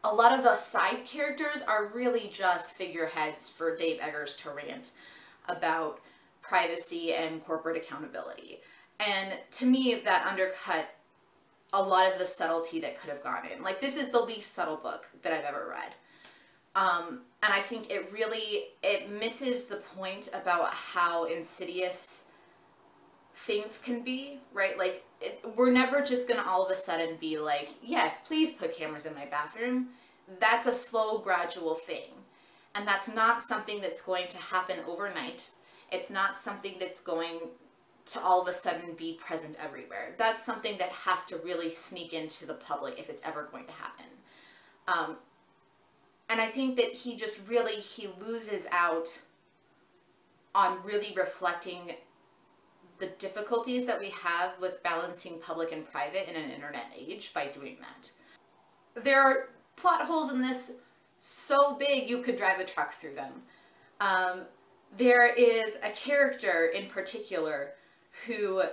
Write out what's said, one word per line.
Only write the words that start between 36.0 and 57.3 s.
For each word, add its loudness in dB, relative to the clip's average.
not 0
something -8
that's -8
going -4
to -6
all 6
of -2
a -2
sudden -4
be -8
present -8
everywhere. -12
That's 0
something -4
that -2
has -2
to -10
really -4
sneak -10
into -8
the -8
public -8
if -12
it's -12
ever -8
going -14
to -18
happen. -14
Um, 0
and 2
I 4
think 0
that 2
he -10
just -6
really, 2
he -10
loses -6
out 0
on 6
really -2
reflecting -2
the -6
difficulties -2
that 0
we -6
have 0
with -4
balancing -4
public -4
and -8
private -2
in -8
an -6
internet -10
age -12